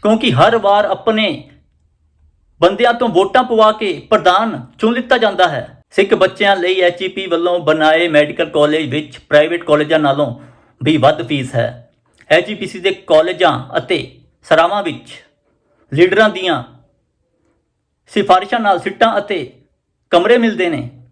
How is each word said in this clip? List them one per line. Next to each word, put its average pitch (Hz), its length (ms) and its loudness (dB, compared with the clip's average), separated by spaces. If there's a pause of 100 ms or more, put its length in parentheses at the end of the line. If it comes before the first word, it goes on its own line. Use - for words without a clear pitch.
ਕਿਉਂਕਿ 220 300 0
ਹਰ 190 260 4
ਵਾਰ 202 280 2
ਆਪਣੇ 202 640 -4 (1120)
ਬੰਦਿਆਂ 208 320 0
ਤੋਂ 240 160 -4
ਵੋਟਾਂ 302 340 0
ਪਵਾ 220 280 2
ਕੇ 196 380 -6
ਪ੍ਰਧਾਨ 185 560 0 (140)
ਚੁਣ 226 140 0
ਲਿੱਤਾ 254 240 0
ਜਾਂਦਾ 190 300 2
ਹੈ। 139 220 -6 (220)
ਸਿੱਖ 196 220 2
ਬੱਚਿਆਂ 190 420 0
ਲਈ 185 260 -2
ਐਸ 175 180 0
ਜੀ 190 80 -6
ਪੀ 190 200 -8
ਵੱਲੋਂ 175 320 -2
ਬਣਾਏ 156 480 2
ਮੈਡੀਕਲ 151 420 0
ਕਾਲਜ 151 400 0
ਵਿੱਚ 151 280 -8 (120)
ਪ੍ਰਾਈਵੇਟ 160 340 2
ਕਾਲਜਾਂ 151 360 0
ਨਾਲੋਂ 143 280 0 (540)
ਵੀ 151 160 0
ਵੱਧ 151 300 2
ਫੀਸ 135 280 -6
ਹੈ। 117 120 -2 (600)
ਐਸ 165 160 2
ਜੀ 214 100 -10
ਪੀ 185 100 -10
ਸੀ 185 140 -14
ਦੇ 185 120 -2 (160)
ਕਾਲਜਾਂ 170 440 2 (260)
ਅਤੇ 170 220 -4 (440)
ਸਰਾਵਾਂ 175 400 0
ਵਿੱਚ 139 280 -10 (800)
ਲੀਡਰਾਂ 185 380 2
ਦੀਆਂ 180 340 -4 (1500)
ਸਿਫਾਰਿਸ਼ਾਂ 196 480 0
ਨਾਲ 196 200 0
ਸੀਟਾਂ 208 380 -2
ਅਤੇ 202 200 -6 (720)
ਕਮਰੇ 196 260 4
ਮਿਲਦੇ 190 320 0
ਨੇ। 127 200 -6 (220)